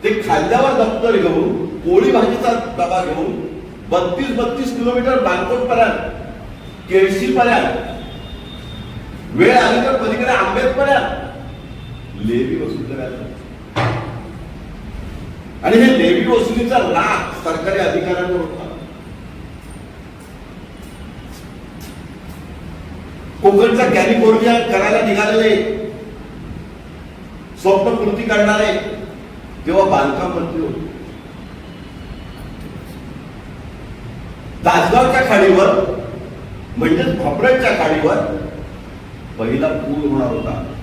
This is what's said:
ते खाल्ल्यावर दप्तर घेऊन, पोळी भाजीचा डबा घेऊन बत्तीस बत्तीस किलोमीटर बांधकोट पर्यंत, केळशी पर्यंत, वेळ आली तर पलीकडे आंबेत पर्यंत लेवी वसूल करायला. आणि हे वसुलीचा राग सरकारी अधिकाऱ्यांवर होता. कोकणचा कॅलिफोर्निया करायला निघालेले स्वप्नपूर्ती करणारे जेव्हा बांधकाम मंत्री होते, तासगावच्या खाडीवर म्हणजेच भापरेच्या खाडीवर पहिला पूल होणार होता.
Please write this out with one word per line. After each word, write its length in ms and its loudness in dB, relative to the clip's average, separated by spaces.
ते 240 2
खाल्ल्यावर 560 4
दप्तर 320 2
घेऊन, 500 2
पोळी 460 4
भाजीचा 400 4
डबा 520 0
घेऊन 480 -4
बत्तीस 480 0
बत्तीस 400 -2
किलोमीटर 460 2
बांधकोट 460 2
पर्यंत, 420 2
केळशी 500 4
पर्यंत, 380 4
वेळ 240 6
आली 300 6
तर 100 2
पलीकडे 340 0
आंबेत 440 2
पर्यंत 480 2
लेवी 300 2
वसूल 400 -4
करायला. 200 -6
आणि 140 6
हे 260 8
वसुलीचा 480 4
राग 680 0
सरकारी 340 0
अधिकाऱ्यांवर 600 0
होता. 280 -8
कोकणचा 420 4
कॅलिफोर्निया 720 4
करायला 480 2
निघालेले 760 2
स्वप्नपूर्ती 600 2
करणारे 500 4
जेव्हा 180 4
बांधकाम 460 2
मंत्री 320 -2
होते, 180 -4
तासगावच्या 640 6
खाडीवर 680 6
म्हणजेच 420 2
भापरेच्या 520 4
खाडीवर 460 2
पहिला 300 0
पूल 420 0
होणार 180 2
होता. 540 -4